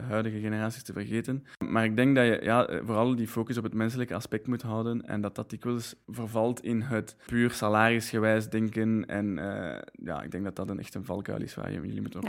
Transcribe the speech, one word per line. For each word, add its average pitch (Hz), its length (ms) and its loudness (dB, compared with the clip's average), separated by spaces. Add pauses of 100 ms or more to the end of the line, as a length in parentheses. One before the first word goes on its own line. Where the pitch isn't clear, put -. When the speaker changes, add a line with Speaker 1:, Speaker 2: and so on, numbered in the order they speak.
Speaker 1:
huidige 110 320 0
generaties 110 440 -2
te - 100 -12
vergeten. 113 520 -4 (220)
Maar 113 180 2
ik 110 100 2
denk 131 200 6
dat 127 100 8
je, 113 180 4
ja, 117 240 4
eh, - 180 -2
vooral 117 300 4
die 113 120 0
focus 117 300 -2
op 117 60 -2
het 117 100 -4
menselijke 117 420 -2
aspect 110 320 -4
moet 123 140 -2
houden 113 440 -2
en 104 160 -2
dat 101 140 -4
dat 110 140 -6
dikwijls 117 460 -4 (120)
vervalt 117 560 0
in 110 180 0
het 110 340 -2 (100)
puur 120 260 4
salarisgewijs 110 960 4
denken. 110 580 0
En, 101 320 -2
eh, 92 420 -6 (220)
ja, 80 200 -4
ik - 80 -10
denk 90 120 -6
dat 95 120 -6
dat 95 140 -6
een, 95 100 -4
echt - 160 -10
een 98 100 -8
valkuil 98 360 -4
is - 140 -8
waar - 160 -6
je, 90 100 -4
jullie 104 200 -6
moeten - 200 -8
Speaker 2:
Ja. - 80 -6